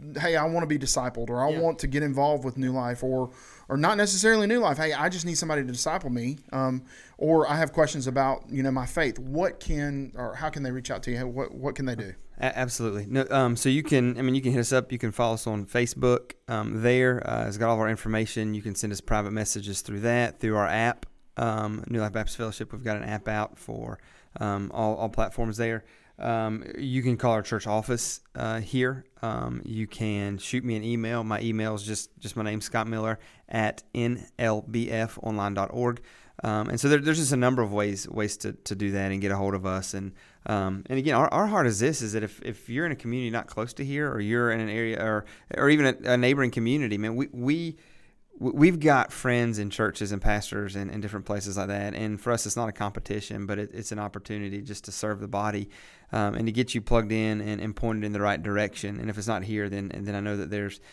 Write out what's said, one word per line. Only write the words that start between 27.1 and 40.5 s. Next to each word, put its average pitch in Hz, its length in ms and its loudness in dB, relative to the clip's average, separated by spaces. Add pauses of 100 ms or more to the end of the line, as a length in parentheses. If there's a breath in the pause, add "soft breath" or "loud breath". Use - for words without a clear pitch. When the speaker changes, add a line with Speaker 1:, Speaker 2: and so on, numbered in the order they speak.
Speaker 2:
call 120 140 4
our 110 100 2
church 110 240 -2
office, 110 540 -2 (140)
uh, 113 260 -2
here. 127 440 0 (160)
Um, 120 460 -4
you 110 200 -4
can 101 520 -2
shoot 127 260 -4
me 117 100 0
an 107 80 -4
email. 117 420 -2
My 107 180 -2
email 110 320 0
is 104 80 -6
just, 107 260 -6 (100)
just - 180 -10
my 113 60 -2
name, 107 200 -2
Scott 113 260 -2
Miller 110 300 -2 (320 loud breath)
at - 320 0 (120)
N 120 320 0 (120)
L 110 240 2
B 117 280 -2
F 113 320 -2
online 104 300 -2
dot 98 220 -2
org. 120 260 0 (420 loud breath)
Um, 107 280 -2
and 120 100 -2
so 143 80 4
there, 147 120 8
there's 151 180 2
just 135 140 2
a 131 40 4
number 127 240 4
of 107 100 2
ways, 101 380 -2
ways 104 300 -2
to, 101 160 -6
to - 200 -8
do 98 180 -2
that 98 200 0
and 98 80 -2
get 98 100 0
a 98 60 0
hold 98 180 0
of 95 120 -4
us. 95 260 -2
And, 98 200 -8 (340 soft breath)
um, 98 420 -2